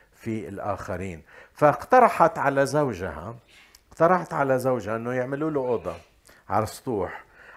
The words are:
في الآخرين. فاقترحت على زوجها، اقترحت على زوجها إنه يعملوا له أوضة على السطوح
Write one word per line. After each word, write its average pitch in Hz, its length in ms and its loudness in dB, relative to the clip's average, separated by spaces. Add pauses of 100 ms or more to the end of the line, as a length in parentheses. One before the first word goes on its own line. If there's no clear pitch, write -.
(120)
في 110 360 -8
الآخرين. 95 760 -8 (300)
فاقترحت 175 880 4
على 139 280 2
زوجها، 107 680 -4 (560)
اقترحت 170 420 2
على 139 260 2
زوجها 117 380 -2
إنه 117 160 -6
يعملوا 139 380 -4
له 143 100 -2
أوضة 107 340 -2 (540)
على 101 140 2
السطوح 104 640 -6 (320)